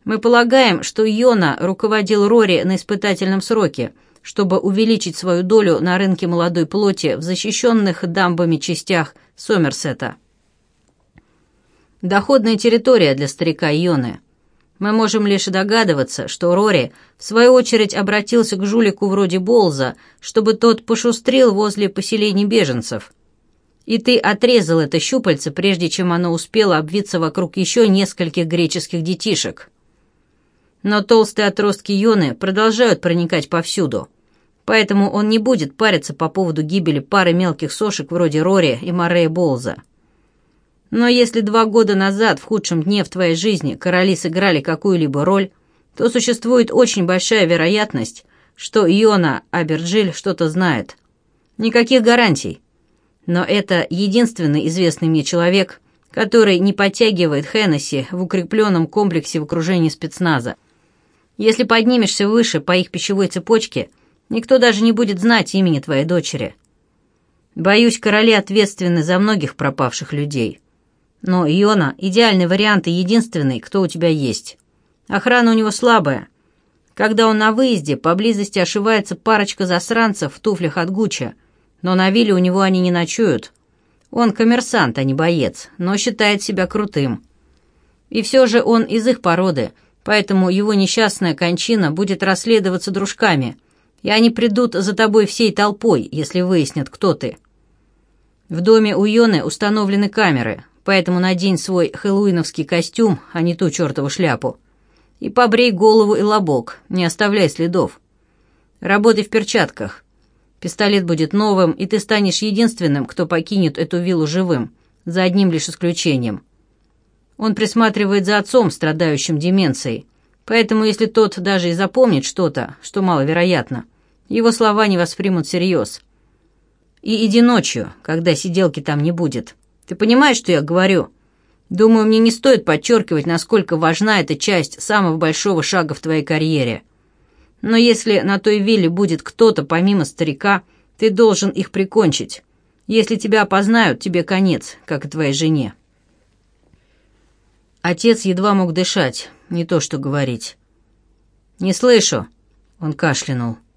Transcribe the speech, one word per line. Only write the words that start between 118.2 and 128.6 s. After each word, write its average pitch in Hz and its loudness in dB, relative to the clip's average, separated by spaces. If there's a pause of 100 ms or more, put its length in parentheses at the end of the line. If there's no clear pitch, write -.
за 208 0
отцом, 202 2
страдающим 156 -2
деменцией, 156 -2 (400)
поэтому 220 0
если 220 0
тот 214 2
даже 180 -2
и 170 -2
запомнит 190 2
что-то, 143 -4
что - -6
маловероятно, 165 0 (440)
его 226 2
слова 220 2
не 190 2
воспримут 175 -2
всерьез. 175 -2 (1000)
И 220 -2
иди 220 4
ночью, - 0 (100)
когда 165 0
сиделки 170 -2